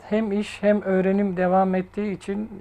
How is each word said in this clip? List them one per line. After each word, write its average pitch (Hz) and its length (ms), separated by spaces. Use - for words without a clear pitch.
hem 214 220
iş 208 320
hem 208 180
öğrenim 190 560
devam 185 380
ettiği 185 420
için 208 440